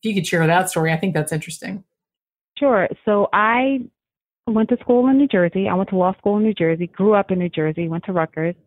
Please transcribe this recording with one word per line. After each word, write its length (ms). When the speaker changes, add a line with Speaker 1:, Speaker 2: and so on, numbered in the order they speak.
Speaker 1:
if 80
you 60
could 120
share 200
that 220
story, 220
I 60
think 160
that's 180
interesting. 520
Speaker 2:
Sure. 300
So 260
I 480
went 220
to 120
school 260
in 100
New 100
Jersey. 420
I 60
went 160
to 40
law 220
school 200
in 60
New 100
Jersey, 340
grew 260
up 180
in 80
New 100
Jersey, 380
went 180
to 60
Rutgers 440